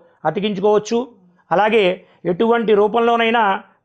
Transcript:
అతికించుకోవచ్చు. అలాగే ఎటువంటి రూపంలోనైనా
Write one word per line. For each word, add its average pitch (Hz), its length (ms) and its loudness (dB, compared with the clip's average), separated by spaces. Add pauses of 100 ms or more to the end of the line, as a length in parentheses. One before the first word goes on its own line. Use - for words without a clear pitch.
(240)
అతికించుకోవచ్చు. 208 720 -2 (520)
అలాగే 208 340 2 (400)
ఎటువంటి 220 500 0
రూపంలోనైనా 226 880 0 (220)